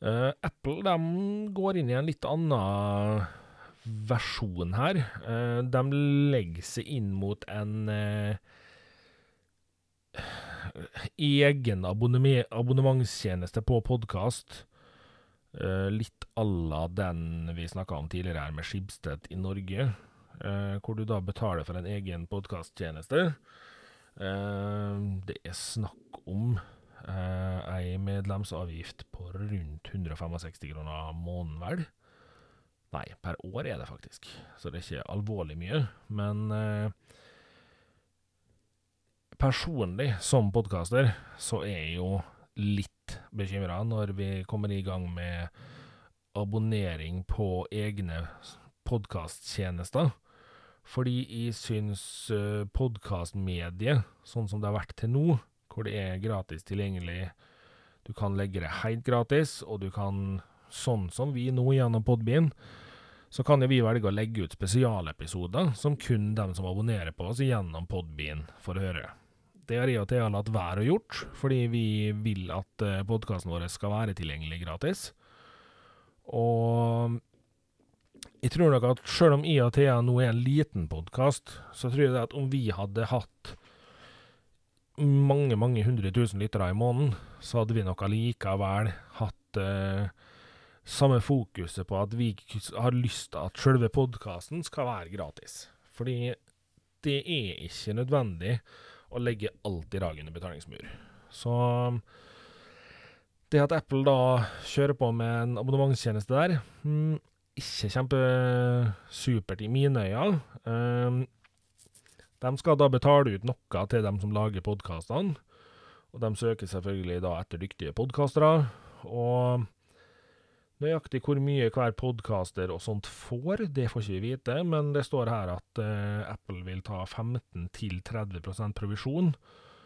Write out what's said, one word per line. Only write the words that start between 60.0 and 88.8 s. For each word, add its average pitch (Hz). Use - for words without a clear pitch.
sånn 104
som 139
vi 123
nå 127
gjennom 117
Podbean, 123
så 131
kan 139
jo 127
vi 127
velge 113
å -
legge 107
ut -
spesialepisoder 98
som 147
kun 107
dem 98
som 92
abonnerer 98
på 87
oss 117
gjennom 92
Podbean 76
får 92
høre. 87
Det 117
har 127
jeg 117
og 98
Thea 120
latt 104
være 95
å 120
gjort, -
fordi 131
vi 113
vil 104
at, 95
eh, 98
podcasten 107
vår 87
skal 104
være 107
tilgjengelig 80
gratis. 135
Og 117
jeg 127
tror 160
nok 120
at -
selv 151
om 151
jeg 147
og 120
Thea 135
nå 123
er 120
en 120
liten 131
podcast, 123
så -
tror 135
jeg 127
det 120
at -
om 139
vi 131
hadde 101
hatt -
mange, 139
mange 113
hundre 110
tusen 104
lyttere 98
i 98
måneden, 123
så 120
hadde 113
vi 107
nok 92
allikevel 101